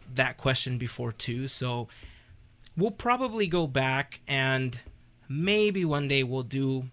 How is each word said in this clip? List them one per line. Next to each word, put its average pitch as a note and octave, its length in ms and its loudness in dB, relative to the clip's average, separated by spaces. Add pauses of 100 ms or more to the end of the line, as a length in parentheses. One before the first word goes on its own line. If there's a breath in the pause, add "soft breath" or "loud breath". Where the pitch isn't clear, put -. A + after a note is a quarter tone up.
(140)
that B2+ 220 2
question B2+ 420 0
before A#2+ 340 -4
too, B2+ 360 -4
so A#2+ 400 -2 (880 soft breath)
we'll G3+ 140 2
probably A#3+ 560 0
go E3 220 2
back C3 580 0
and C3 540 0 (480)
maybe G3 560 2
one D3 240 0
day C3+ 160 4
we'll B2+ 180 -2
do C3 500 -2